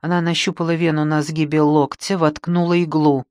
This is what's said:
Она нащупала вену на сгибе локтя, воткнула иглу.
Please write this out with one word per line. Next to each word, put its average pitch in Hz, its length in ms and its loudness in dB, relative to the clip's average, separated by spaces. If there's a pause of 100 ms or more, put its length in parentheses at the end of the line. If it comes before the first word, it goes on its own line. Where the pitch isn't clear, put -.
Она 175 200 -2
нащупала 170 540 -2
вену 160 320 0
на 151 160 0
сгибе 156 380 -2
локтя, 151 580 0
воткнула 170 560 0
иглу. 151 560 2